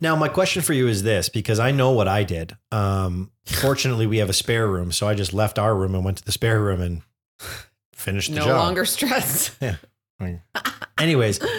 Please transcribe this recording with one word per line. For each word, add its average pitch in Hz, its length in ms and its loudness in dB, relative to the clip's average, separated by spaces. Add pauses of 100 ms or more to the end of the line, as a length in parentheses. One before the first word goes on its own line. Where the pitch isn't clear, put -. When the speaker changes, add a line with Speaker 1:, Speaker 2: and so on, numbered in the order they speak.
Speaker 1:
Now, 160 140 2
my 156 120 2
question 185 340 0
for 165 120 0
you 127 120 4
is 104 160 0
this, 101 280 0
because 110 280 0
I 120 140 2
know 131 200 4
what 104 160 4
I 101 160 2
did. 82 320 -6 (160)
Um, 98 580 0 (160)
fortunately, 131 600 0
we 110 120 2
have 104 100 2
a 95 60 0
spare 113 340 0
room, 90 240 -2
so 104 160 0
I 107 60 2
just 98 180 -2
left 104 260 0
our 107 160 4
room 95 200 0
and 92 100 0
went 95 140 -2
to - 80 -18
the 101 60 -4
spare 113 280 2
room 95 220 0
and 87 180 -4 (920)
finished 98 360 -4
the 151 100 -4
Speaker 2:
No 151 40 0
Speaker 1:
job. 135 140 4
Speaker 2:
longer 180 260 0
stressed. - 720 -2
<laughs> - 60 -10
Speaker 1:
Yeah. 104 140 -2 (1200)
Anyways, 131 400 4 (200)